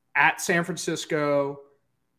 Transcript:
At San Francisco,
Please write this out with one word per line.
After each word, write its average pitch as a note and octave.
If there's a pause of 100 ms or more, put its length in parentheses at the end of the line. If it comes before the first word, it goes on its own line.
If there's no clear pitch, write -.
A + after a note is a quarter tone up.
(140)
At D3
San F3
Francisco, D3 (560)